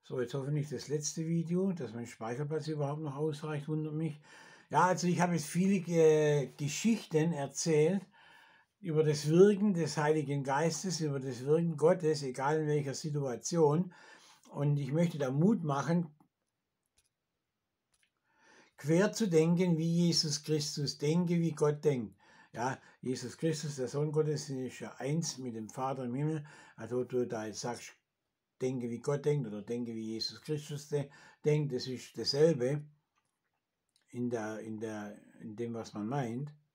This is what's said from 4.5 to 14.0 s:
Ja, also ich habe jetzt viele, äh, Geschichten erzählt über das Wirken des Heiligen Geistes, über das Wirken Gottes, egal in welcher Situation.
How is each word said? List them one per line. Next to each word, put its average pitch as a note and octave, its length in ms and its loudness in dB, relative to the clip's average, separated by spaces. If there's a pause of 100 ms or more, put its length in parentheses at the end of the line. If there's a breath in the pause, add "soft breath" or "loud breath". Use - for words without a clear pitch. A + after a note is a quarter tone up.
Ja, D#3+ 180 4
also F3 200 0
ich E3+ 140 2
habe F3 140 2
jetzt D3 100 -2
viele, F#3+ 300 2 (140)
äh, D#3 580 6 (100)
Geschichten E3 720 0
erzählt D#3 720 2 (800 loud breath)
über D#3 240 2
das D3 240 0
Wirken G3 440 8
des D#3+ 220 -2
Heiligen D3 480 0
Geistes, E3 560 0
über C#3 220 -2
das B2+ 240 -8
Wirken D#3+ 320 4
Gottes, D#3 460 2
egal C3+ 360 -2
in D#3 80 -2
welcher C#3+ 260 0
Situation. D3+ 1000 0 (560 loud breath)